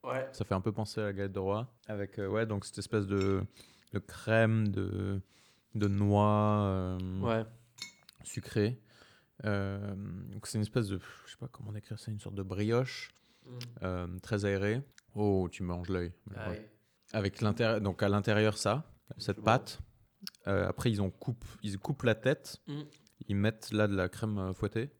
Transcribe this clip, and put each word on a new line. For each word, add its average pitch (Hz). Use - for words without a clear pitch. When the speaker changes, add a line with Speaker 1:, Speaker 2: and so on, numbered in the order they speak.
Speaker 1:
Ouais. 131
Speaker 2:
Ça -
fait 101
un 95
peu 107
penser 107
à 107
la 101
galette 98
des 98
rois. 101
Avec, 101
euh, 98
ouais, 110
donc 104
cette -
espèce 101
de, 95
de 101
crème, 110
de, 98
de 104
noix, 104
euh, 92
Speaker 1:
Ouais. 113
Speaker 2:
sucrée. 107
Euh, 101
donc 107
c'est -
une 107
espèce 104
de, 95
je -
sais -
pas 127
comment 104
décrire 104
ça, -
une 104
sorte 98
de 98
brioche, 107
Speaker 1:
Mm. 123
Speaker 2:
euh, 90
très 104
aérée. 101
Oh, 98
tu -
me 90
manges 87
l'œil. 90
Speaker 1:
Ah 110
Speaker 2:
Ouais. 107
Speaker 1:
oui. -
Speaker 2:
Avec 98
l'intérie-, 110
donc 101
à 101
l'intérieur 107
ça, 117
cette -
Speaker 1:
Je -
vois. 110
Speaker 2:
pâte. -
Euh, 95
après -
ils 104
ont 95
coupe-, -
ils 101
coupent -
la 113
tête, -
Speaker 1:
Mm. 147
Speaker 2:
ils 101
mettent 107
là 107
de 98
la 90
crème, 107
euh, 95
fouettée. 113